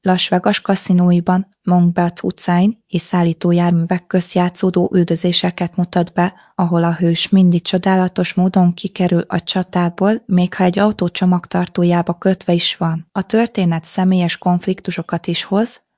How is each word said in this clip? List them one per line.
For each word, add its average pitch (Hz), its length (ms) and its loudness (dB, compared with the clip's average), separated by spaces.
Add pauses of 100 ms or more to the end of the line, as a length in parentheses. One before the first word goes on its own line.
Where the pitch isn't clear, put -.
Las 185 260 0
Vegas 185 340 0
kaszinóiban, 180 840 2 (140)
Mongbelt 175 600 0
utcáin 185 640 0
és 175 140 -4
szállítójárművek 175 1040 0
közt - 260 -2
játszódó 180 600 0
üldözéseket 175 840 0
mutat 175 380 -2
be, 180 200 0 (220)
ahol 170 280 0
a 170 100 0
hős 170 360 -2
mindig 180 320 4
csodálatos 185 720 0
módon 180 400 2
kikerül 175 540 -2
a 180 120 -4
csatából, 180 840 -2
még 180 280 0
ha 185 100 -2
egy 180 160 2
autó 208 300 0
csomagtartójába 175 1040 0
kötve 180 400 -2
is - 220 -2
van. 165 360 -4
A 196 100 -6
történet 190 640 -2
személyes 185 520 0
konfliktusokat 175 920 -4
is 170 160 -6
hoz 214 420 -4 (120)